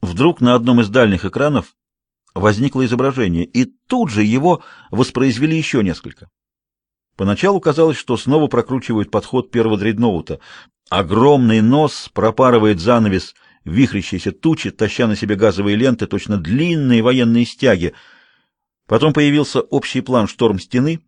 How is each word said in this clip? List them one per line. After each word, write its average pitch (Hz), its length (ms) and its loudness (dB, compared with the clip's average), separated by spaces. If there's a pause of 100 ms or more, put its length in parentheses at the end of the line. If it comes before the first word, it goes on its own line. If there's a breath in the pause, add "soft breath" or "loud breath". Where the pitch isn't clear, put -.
Вдруг 107 380 0
на 123 160 4
одном 120 240 2
из 113 80 2
дальних 104 380 2
экранов 131 500 -4 (580)
возникло 107 520 0
изображение, 120 580 -2
и 123 220 -2
тут 233 460 -4
же 107 120 0
его 135 400 0 (280 loud breath)
воспроизвели 131 680 0
еще 151 240 -2
несколько. - 480 -8 (880)
Поначалу 131 420 0
казалось, 156 380 0
что - 180 -4
снова 147 320 0
прокручивают 117 640 -2
подход - 400 -4
первого 110 260 0
дредноута. 101 640 -2 (500 loud breath)
Огромный 110 720 2
нос 139 520 0
пропарывает 110 680 2
занавес 104 560 0 (300 soft breath)
вихрящейся 98 680 -2
тучи, 147 400 -4
таща 110 340 -2
на 107 120 -2
себе 104 180 -2
газовые 101 400 0
ленты, 117 320 0
точно 104 300 -4
длинные 127 640 0
военные 120 440 2
стяги. 92 480 0 (920 soft breath)
Потом 123 240 2
появился 147 480 0
общий - 400 -4
план 120 280 -2
шторм-стены 123 800 -2